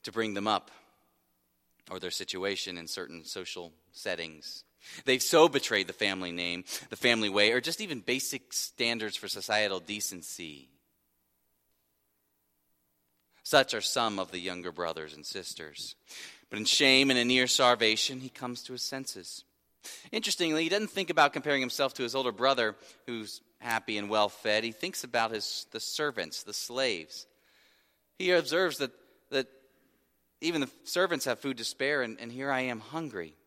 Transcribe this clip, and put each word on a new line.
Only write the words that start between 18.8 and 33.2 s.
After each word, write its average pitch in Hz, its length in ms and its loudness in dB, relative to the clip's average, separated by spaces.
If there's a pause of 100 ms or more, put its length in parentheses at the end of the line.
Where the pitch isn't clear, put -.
senses. - 600 -10 (680)
Interestingly, 165 520 0
he 160 60 0
doesn't 208 220 0
think 190 180 -4
about 151 240 8
comparing 143 280 0
himself 131 340 0
to 131 80 -4
his 120 120 -4
older 127 160 2
brother, 117 440 2 (300)
who's 110 360 -8 (180)
happy 113 380 -2
and 101 120 -4
well-fed. 107 540 2
He 117 80 -4
thinks - 320 -6
about 117 280 0
his, - 400 -6
the 117 80 -10
servants, 117 640 -4
the 104 100 -12
slaves. 120 760 -4 (880)
He 180 140 2
observes 165 460 2
that, 131 140 -2 (400)
that 135 160 0 (960)
even 160 200 0
the 131 80 -4 (160)
servants 175 400 0
have 123 140 0
food 131 180 -4
to 113 80 -8
spare, 139 360 -2
and, 113 180 -6
and 117 120 -12
here 135 200 -4
I 131 100 0
am 123 180 -2
hungry. 107 560 -8 (120)